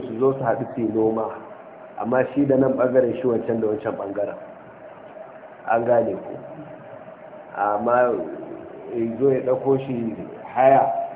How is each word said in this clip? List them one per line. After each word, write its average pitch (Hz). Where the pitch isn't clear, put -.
su 110
zo 135
su 135
haɗu 113
su 120
yi 104
noma, 110
amma 123
shi 143
da 135
nan 131
ɓangaren, 123
shi 127
wancan 113
da 107
wancan 107
ɓangaren. 98
An 117
gane 117
ku. -
Amma 117
ya 117
zo 135
ya 127
ɗauko 131
shi 117
haya 135